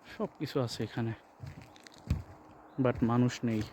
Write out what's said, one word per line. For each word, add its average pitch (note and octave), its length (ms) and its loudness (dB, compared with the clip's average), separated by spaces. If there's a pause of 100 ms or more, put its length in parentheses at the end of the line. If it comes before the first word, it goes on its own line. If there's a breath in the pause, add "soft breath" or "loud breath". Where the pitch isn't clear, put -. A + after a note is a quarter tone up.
(180)
সব G#3 100 -2 (120)
কিছু C#3+ 220 0
আছে A#2 220 -2
এখানে, A2+ 300 -2 (1700)
but B2 240 4
মানুষ B2 380 4
নেই। A2+ 180 2 (100)